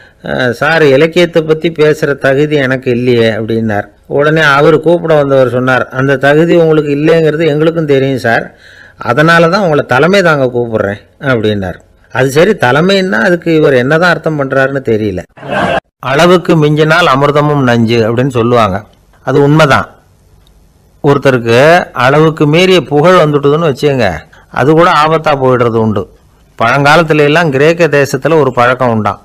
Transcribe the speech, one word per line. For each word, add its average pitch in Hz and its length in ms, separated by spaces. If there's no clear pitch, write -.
"அஹ், 135 280
சார், 156 320
இலக்கியத்தை 165 600
பத்தி 156 280
பேசுற 151 440
தகுதி 139 420
எனக்கு 131 340
இல்லையே" 120 400
அப்படின்னார். 110 540
உடனே 151 340
அவர் 147 400
கூப்பிட 165 340
வந்தவர் 135 360
சொன்னார், 127 380
"அந்த 131 280
தகுதி 156 400
உங்களுக்கு 156 380
இல்லைங்கிறது 156 520
எங்களுக்கும் 156 400
தெரியும் 135 320
சார், 117 360
அதனால 165 520
தான் 196 140
உங்களை 151 240
தலைமை 165 360
தாங்க 135 360
கூப்பிடுறேன்" 107 400
அப்படின்னார். 104 640
அது 131 180
சரி, 160 200
தலைமைன்னா 185 640
அதுக்கு 175 440
இவர் 151 180
என்னதான் 156 360
அர்த்தம் 156 300
பண்றாருன்னு 135 380
தெரியல. 107 440
"அளவுக்கு 170 580
மிஞ்சினால் 156 500
அமிர்தமும் 143 560
நஞ்சு" 117 500
அப்படின்னு 123 160
சொல்லுவாங்க. 113 560
அது 135 200
உண்மைதான். 143 480
ஒருத்தருக்கு 135 920
அளவுக்கு 151 540
மீறிய 180 340
புகழ் 147 340
வந்துட்டுதுன்னு 147 600
வச்சுக்கோங்க, 127 380
அது 127 220
கூட 170 180
ஆபத்தா 156 400
போயிடுறது 127 460
உண்டு. 107 320
பழங்காலத்துல 147 560
எல்லாம் 151 320
கிரேக்க 160 360
தேசத்துல 143 520
ஒரு 131 140
பழக்கம் 123 380
உண்டாம். 104 340